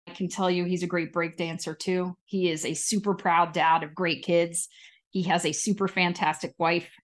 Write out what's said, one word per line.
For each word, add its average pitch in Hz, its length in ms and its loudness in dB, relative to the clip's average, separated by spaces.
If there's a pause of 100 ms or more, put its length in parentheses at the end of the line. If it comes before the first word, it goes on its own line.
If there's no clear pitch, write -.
I 180 40 -16
can 180 160 -4
tell 185 220 0
you 180 160 2
he's 180 180 0
a 175 40 -2
great 170 260 -2
break 165 240 -2
dancer 165 380 -6
too. 180 500 -2
He 185 240 0
is 156 160 -2
a 151 80 -2
super 202 400 0
proud 170 400 2
dad 160 300 4
of 151 120 -10
great 170 280 -2
kids. 170 440 2 (440)
He 190 120 -2
has 175 220 2
a 156 80 0
super 202 340 0
fantastic 175 720 0
wife. 170 400 0
I - 60 -20